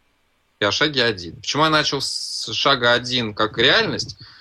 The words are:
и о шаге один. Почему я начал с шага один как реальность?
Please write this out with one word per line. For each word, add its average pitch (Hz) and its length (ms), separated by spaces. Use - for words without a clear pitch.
и 104 60
о 101 60
шаге 147 320
один. 87 340
Почему - 280
я 160 40
начал 151 320
с - 520
шага 120 400
один 123 400
как 110 240
реальность? 151 600